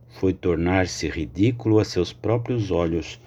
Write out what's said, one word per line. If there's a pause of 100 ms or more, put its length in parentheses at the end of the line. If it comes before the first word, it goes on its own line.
(120)
foi
tornar-se
ridículo
a
seus
próprios
olhos